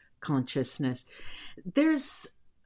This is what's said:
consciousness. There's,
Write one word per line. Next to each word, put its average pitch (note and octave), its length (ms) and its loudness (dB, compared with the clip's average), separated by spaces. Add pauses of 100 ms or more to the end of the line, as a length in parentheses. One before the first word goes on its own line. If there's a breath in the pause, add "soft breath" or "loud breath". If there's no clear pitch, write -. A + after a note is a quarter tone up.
(200)
consciousness. C3 840 0 (720 loud breath)
There's, D4+ 520 4 (380)